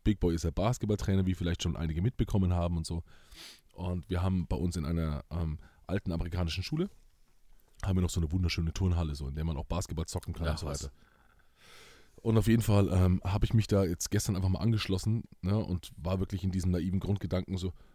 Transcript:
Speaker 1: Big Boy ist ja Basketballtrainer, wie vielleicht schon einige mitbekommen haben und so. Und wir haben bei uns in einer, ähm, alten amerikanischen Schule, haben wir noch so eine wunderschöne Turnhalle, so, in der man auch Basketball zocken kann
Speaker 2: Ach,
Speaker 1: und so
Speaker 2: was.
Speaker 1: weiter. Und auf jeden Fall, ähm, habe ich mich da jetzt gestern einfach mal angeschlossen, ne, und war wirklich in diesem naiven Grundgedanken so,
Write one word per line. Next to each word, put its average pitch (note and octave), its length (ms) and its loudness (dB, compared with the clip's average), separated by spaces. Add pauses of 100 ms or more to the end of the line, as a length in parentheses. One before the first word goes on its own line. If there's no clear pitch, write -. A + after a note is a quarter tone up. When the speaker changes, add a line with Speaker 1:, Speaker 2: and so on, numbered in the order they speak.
Speaker 1:
Big A2 160 2
Boy E2+ 140 2
ist E2 100 -2
ja D#2+ 60 0
Basketballtrainer, G2+ 760 0
wie F#2+ 80 2
vielleicht E2+ 280 -2
schon E2 140 0
einige D#2+ 260 -2
mitbekommen G2 520 2
haben E2+ 220 0
und E2 100 -4
so. E2 160 -6 (720)
Und F2+ 360 -6
wir F2 140 0
haben F#2 240 2
bei F2+ 100 -2
uns E2+ 200 -2
in D#2+ 80 -2
einer, D#2+ 460 -2
ähm, D#2+ 280 -4 (300)
alten F2+ 240 -2
amerikanischen E2+ 500 -2
Schule, E3 260 -2 (960)
haben F#2+ 120 2
wir F2+ 60 4
noch E2+ 80 2
so F2+ 100 -2
eine D#2 100 0
wunderschöne E2+ 420 0
Turnhalle, E2+ 420 0
so, D2 140 -6
in C#2 60 -6
der D2+ 100 -4
man D#2+ 120 -2
auch C2+ 80 -6
Basketball E2 420 -4
zocken - 280 -6
kann E2 120 -4
Speaker 2:
Ach, D#2 60 0
Speaker 1:
und D2+ 80 -4
so F2 60 -6
Speaker 2:
was. C#2+ 180 -6
Speaker 1:
weiter. C#2 80 -10 (1300)
Und A2 160 4
auf G2 80 4
jeden A2+ 160 6
Fall, G2+ 300 6
ähm, F#2 320 4
habe G2+ 200 2
ich - 80 0
mich A2+ 140 4
da G2 180 4
jetzt F2 260 -2
gestern G2+ 260 0
einfach F#2 120 0
mal F#2 120 0
angeschlossen, G#2+ 640 0 (180)
ne, G2 160 0
und - 380 -4
war F#2 240 -2
wirklich F#2+ 240 -4
in F#2+ 80 0
diesem F2+ 180 0
naiven F2+ 300 0
Grundgedanken F#2 580 -2
so, F2+ 140 -4 (220)